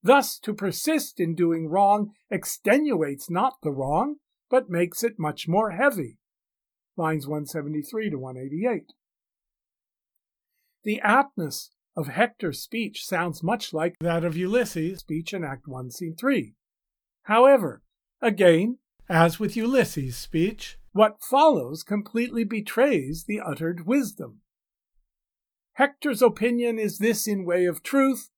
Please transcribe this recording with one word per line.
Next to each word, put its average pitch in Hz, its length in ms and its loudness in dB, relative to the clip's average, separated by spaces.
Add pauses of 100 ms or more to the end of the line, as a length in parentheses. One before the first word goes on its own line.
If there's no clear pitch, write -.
Thus, 254 380 4
to 214 160 -6
persist 214 640 -4
in 170 160 0
doing 165 340 0
wrong 202 460 2 (160)
extenuates 196 960 0
not 196 340 -2
the 151 100 -4
wrong, 151 480 -2 (280)
but 254 220 0
makes 175 320 -2
it 226 160 -2
much 156 300 -6
more 202 240 2
heavy." 196 460 -2 (800)
Lines 160 300 -2
one 147 200 -6
seventy-three 151 640 -6
to 147 80 -6
one 127 180 -12
eighty-eight. 160 560 -4 (1900)
The 214 160 -2
aptness 220 680 -2 (240)
of 147 140 -6
Hector's 180 520 -4
speech - 440 -8
sounds 175 380 -6
much 214 300 -4
like 165 280 -4
that 165 240 -2
of 160 120 -4
Ulysses' 185 640 -2
speech 165 340 -8
in 175 100 -6
Act 139 240 -12
one, 127 220 -12
Scene 165 260 -10
three. 240 380 -2 (680)
However, 226 600 4 (380)
again, 202 580 6 (300)
as 170 300 6
with 214 180 -4
Ulysses' 208 600 0
speech, - 640 -4 (140)
what 214 300 4
follows 214 600 2
completely 226 640 -2
betrays 208 800 0
the 208 160 -4
uttered 160 460 -6
wisdom. 214 540 -2 (1300)
Hector's 277 460 0
opinion 240 580 2
is 214 200 -4
this 220 280 0
in 202 180 -2
way 175 200 2
of 175 180 -2
truth 269 560 0